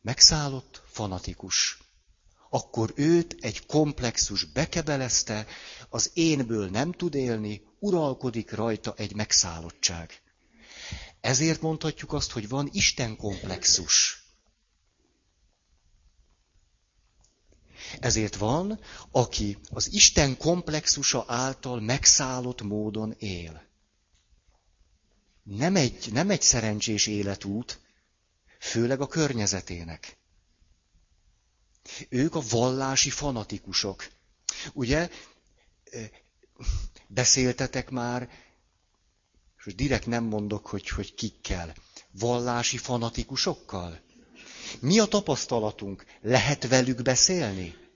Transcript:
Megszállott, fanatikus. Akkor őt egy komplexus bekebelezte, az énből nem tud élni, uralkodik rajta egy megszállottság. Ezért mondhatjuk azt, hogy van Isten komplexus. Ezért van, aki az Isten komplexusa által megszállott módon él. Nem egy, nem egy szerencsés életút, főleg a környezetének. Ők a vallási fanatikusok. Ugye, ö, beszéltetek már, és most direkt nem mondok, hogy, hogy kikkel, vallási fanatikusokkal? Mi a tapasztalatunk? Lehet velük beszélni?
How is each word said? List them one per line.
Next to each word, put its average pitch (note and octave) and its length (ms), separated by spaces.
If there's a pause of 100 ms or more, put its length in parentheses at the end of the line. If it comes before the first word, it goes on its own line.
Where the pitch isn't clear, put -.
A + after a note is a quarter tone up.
Megszállott, C3+ 840
fanatikus. - 920 (720)
Akkor A2 460
őt E3 440
egy - 260
komplexus C3 800
bekebelezte, C3 1000 (440)
az - 240
énből A#2+ 560
nem B2+ 220
tud E3+ 240
élni, A2 460 (180)
uralkodik D#3 720
rajta G#2+ 460
egy G2+ 180
megszállottság. E2+ 1040 (1000)
Ezért D#3 400
mondhatjuk D#3 520
azt, - 180
hogy G#2 180
van C#3 220
Isten B2 440
komplexus. - 1120 (3750)
Ezért A2 360
van, D#3 440 (320)
aki G#2+ 460 (120)
az - 240
Isten D3 440
komplexusa D3+ 880
által B2+ 540
megszállott B2+ 800
módon G#2+ 560
él. E2+ 480 (1800)
Nem B2+ 320
egy, B2 360
nem D#3+ 180
egy F#3+ 120
szerencsés G#2+ 680
életút, G2+ 720 (800)
főleg A#2+ 420
a C#3 60
környezetének. G2 1120 (1900)
Ők C#3 260
a D#3 140
vallási C3 600
fanatikusok. G#2+ 1000 (640)
Ugye, D3 360 (840)
ö, A#2+ 100 (1080)
beszéltetek B2+ 840
már, B2 400 (1300)
és - 80
most F#2+ 120
direkt C3 280
nem A#2 180
mondok, G#2+ 440
hogy, - 220
hogy - 240
kikkel, F2 640 (360)
vallási A#2+ 640
fanatikusokkal? A#2 1200 (800)
Mi E3+ 200
a G#3+ 60
tapasztalatunk? A#2 1000 (160)
Lehet B2+ 460
velük B2+ 340
beszélni? A#2+ 760 (200)